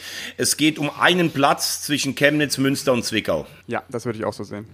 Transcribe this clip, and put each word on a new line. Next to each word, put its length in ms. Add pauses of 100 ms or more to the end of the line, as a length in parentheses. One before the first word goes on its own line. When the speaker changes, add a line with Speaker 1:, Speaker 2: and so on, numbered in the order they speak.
(360)
Speaker 1:
Es 200
geht 220
um 200
einen 320
Platz 520
zwischen 320
Chemnitz, 440
Münster 340
und 120
Zwickau. 420 (200)
Speaker 2:
Ja, 220
das 160
würde 140
ich 60
auch 100
so 100
sehen. 300